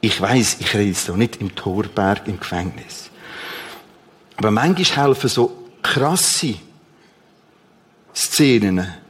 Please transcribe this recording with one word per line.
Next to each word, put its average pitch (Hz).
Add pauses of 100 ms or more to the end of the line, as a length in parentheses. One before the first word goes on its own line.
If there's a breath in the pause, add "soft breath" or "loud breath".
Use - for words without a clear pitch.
Ich -
weiss, 123
ich -
rede 104
jetzt -
doch 87
nicht 117
im 98
Thorberg 98
im 95
Gefängnis. - (1300 loud breath)
Aber 107
manchmal 151
helfen 135
so - (120)
krasse 147 (1600 soft breath)
Szenen 101 (160)